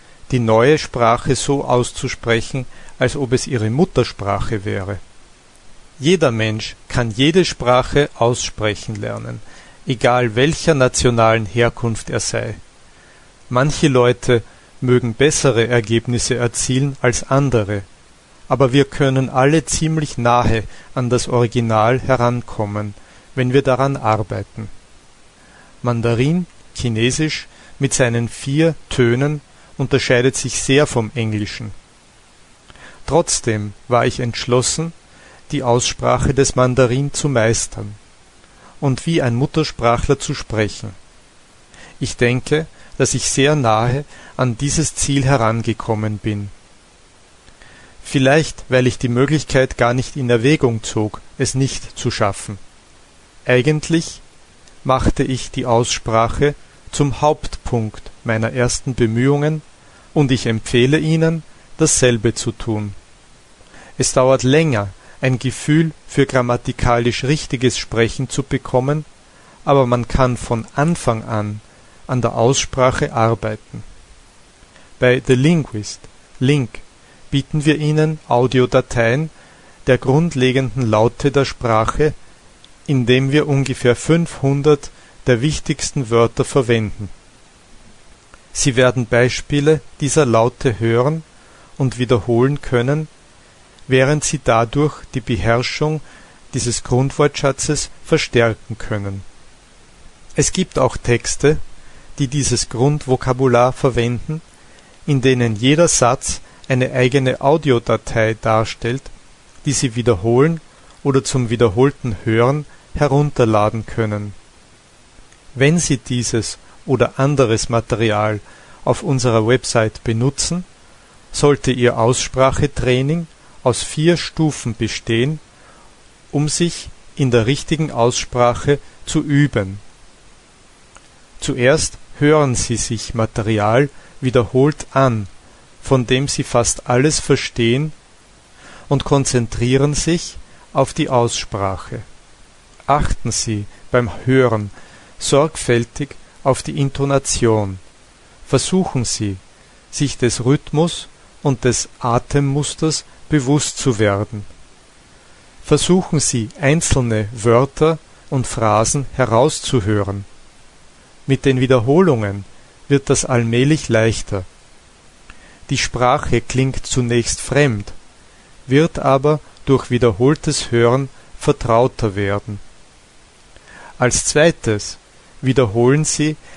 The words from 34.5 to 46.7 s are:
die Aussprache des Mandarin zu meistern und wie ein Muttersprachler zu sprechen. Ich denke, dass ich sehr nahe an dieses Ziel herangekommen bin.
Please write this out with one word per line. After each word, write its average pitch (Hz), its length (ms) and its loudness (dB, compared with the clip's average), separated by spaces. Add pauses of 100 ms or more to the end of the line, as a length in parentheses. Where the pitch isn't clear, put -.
die 143 100 -4
Aussprache 123 720 0
des 131 220 0
Mandarin 127 580 2
zu - 160 -2
meistern 107 680 -2 (840)
und 135 260 -2
wie 165 160 0
ein 120 140 0
Muttersprachler 135 840 0
zu - 140 -6
sprechen. 107 580 -6 (1080)
Ich - 180 -6
denke, 127 480 0 (320)
dass 135 160 0
ich - 160 -2
sehr 151 260 2
nahe 120 500 0 (320)
an 123 200 0
dieses 143 380 -2
Ziel 139 300 0
herangekommen 110 920 0
bin. 101 320 -6 (1500)